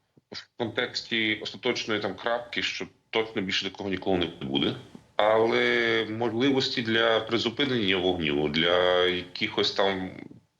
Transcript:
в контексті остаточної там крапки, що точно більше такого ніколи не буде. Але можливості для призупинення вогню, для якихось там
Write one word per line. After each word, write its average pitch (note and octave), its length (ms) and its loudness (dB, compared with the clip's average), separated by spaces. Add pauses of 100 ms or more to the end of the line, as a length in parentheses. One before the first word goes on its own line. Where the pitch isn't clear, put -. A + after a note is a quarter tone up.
(300)
в - 280 -18
контексті A2+ 840 -2
остаточної A2+ 580 -2
там G2 140 -4
крапки, A#2 480 -4
що - 240 -4 (240)
точно A2 320 0
більше F#2+ 280 -2
такого G2 200 -6
ніколи F#2 280 0
не E2 280 -4
буде. D2+ 300 0 (400)
Але A2+ 920 4
можливості A#2+ 720 0
для A2+ 380 2
призупинення A2+ 760 0
вогню, E2 520 2
для F2+ 560 4
якихось F2+ 680 -2
там F#2+ 380 0 (500)